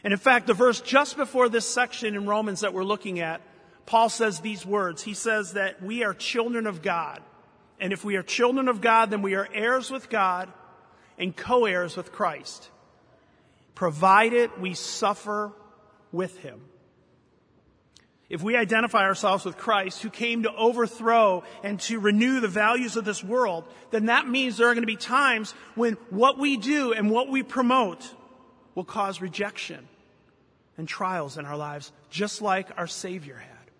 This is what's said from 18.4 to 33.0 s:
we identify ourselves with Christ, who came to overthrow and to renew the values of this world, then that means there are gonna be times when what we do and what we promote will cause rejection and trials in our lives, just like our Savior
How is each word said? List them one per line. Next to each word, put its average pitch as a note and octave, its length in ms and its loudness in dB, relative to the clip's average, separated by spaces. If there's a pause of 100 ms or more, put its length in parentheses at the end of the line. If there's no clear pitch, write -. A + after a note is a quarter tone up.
we A3 140 0
identify A3 480 2
ourselves F#3+ 420 2
with F3+ 100 -6
Christ, G3 460 -2
who A3 80 -8
came A#3 320 -4
to A3 120 -2
overthrow A3+ 920 4 (180)
and G3+ 180 -4
to A3+ 180 -4
renew A3 420 4
the A3+ 60 0
values G#3+ 500 2
of A3 100 -2
this G3+ 180 -6
world, G3 400 0 (260)
then A3 160 0
that B3 220 2
means B3 300 0
there A#3 100 6
are A#3+ 60 4
gonna A#3 120 0
be A3 100 -4
times A#3+ 560 2 (220)
when A3+ 200 2 (160)
what A#3+ 280 4
we C#4 200 0
do C4 340 0
and G#3+ 180 2
what B3 180 2
we C4+ 140 0
promote A#3+ 720 0 (600)
will F3+ 100 -6
cause G3 380 -4
rejection F#3 680 -8 (880)
and D#3+ 100 -10
trials E3 520 -6
in D3 80 -12
our D3 100 -8
lives, D3 340 -10 (200)
just G3+ 320 -4
like F#3+ 340 0
our F3+ 100 -4
Savior E3 520 -12